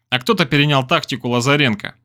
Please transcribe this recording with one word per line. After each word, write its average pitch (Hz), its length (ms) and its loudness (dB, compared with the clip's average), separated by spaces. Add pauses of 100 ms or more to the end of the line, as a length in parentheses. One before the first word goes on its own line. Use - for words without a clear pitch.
(100)
а 127 100 0
кто-то 185 260 0
перенял 143 400 2
тактику 139 420 -4
Лазаренко. 120 680 0 (100)